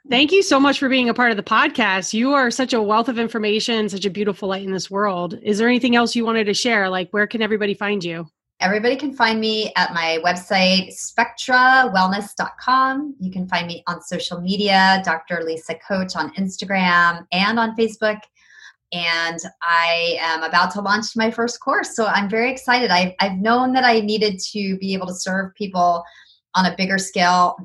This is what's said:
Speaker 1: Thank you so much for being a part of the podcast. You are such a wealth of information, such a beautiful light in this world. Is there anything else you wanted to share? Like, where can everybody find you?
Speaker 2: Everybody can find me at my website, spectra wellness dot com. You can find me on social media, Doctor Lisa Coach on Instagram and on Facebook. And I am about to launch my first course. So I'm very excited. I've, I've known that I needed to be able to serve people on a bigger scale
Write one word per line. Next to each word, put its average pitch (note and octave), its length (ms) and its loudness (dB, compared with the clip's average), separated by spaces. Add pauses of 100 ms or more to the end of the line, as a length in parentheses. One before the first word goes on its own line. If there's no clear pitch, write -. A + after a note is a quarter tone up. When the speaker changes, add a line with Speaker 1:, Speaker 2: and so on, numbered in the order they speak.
Speaker 1:
Thank C#4 240 4
you G4 100 6
so C#4 160 4
much C#4 200 4
for C4+ 100 0
being B3+ 180 2
a A3+ 60 0
part A#3+ 180 2
of G#3 60 -2
the G3+ 60 -6
podcast. A3 680 0
You B3 200 2
are C4 180 2
such B3+ 220 -2
a A3+ 80 2
wealth G#3+ 260 2
of A#3 120 -4
information, A3 680 0
such F#3+ 180 -6
a G3+ 40 0
beautiful G3+ 400 -4
light F#3+ 140 -4
in F#3+ 100 -6
this F#3 180 -6
world. F#3+ 520 -2
Is G#3 160 0
there A3+ 100 2
anything B3 260 2
else A#3 200 2
you A#3 100 0
wanted A3+ 200 0
to G3+ 80 0
share? G#3 360 0
Like, F#3 220 -4
where G#3 160 0
can A3 140 -6
everybody G#3 320 0
find G3+ 300 -4
you? E3+ 240 -8 (320)
Speaker 2:
Everybody G#3+ 360 0
can C4+ 180 -6
find A3 260 0
me A3 360 -2
at F3+ 180 0
my E3 320 -2
website, F#3 680 2
spectra B3+ 1000 2
wellness F#3+ 420 0
dot - 240 -6
com. C4+ 600 0
You F#3 120 -6
can F#3 160 -6
find F3 200 -2
me E3+ 180 -12
on E3+ 160 -6
social F3 400 -8
media, F#3+ 640 4
Doctor E3 400 -4
Lisa D#3+ 300 -6 (120)
Coach F#3 280 -4
on D#3 200 -6
Instagram F3+ 960 0
and G3+ 280 0
on A3+ 160 -2
Facebook. A3 440 -2 (720)
And E3 460 -2 (220)
I E3+ 600 2
am D#3+ 220 -2
about F3+ 280 2
to G3+ 100 -6
launch G#3 240 0 (100)
my A3+ 140 0
first A#3 300 -4
course. E4+ 360 -2
So A3+ 120 0
I'm G3 220 0
very A3+ 200 0
excited. B3+ 400 0
I've, F3+ 300 2
I've F#3+ 180 -2
known B3 360 2
that C4 100 2
I A#3 160 4
needed G#3 400 0 (140)
to G3 240 -4
be F#3+ 160 -4
able F#3+ 140 -6
to F3+ 60 -8
serve F#3+ 420 -6
people F3+ 480 0 (520)
on F#3 100 4
a F3 120 0
bigger F#3+ 200 0
scale F3+ 680 2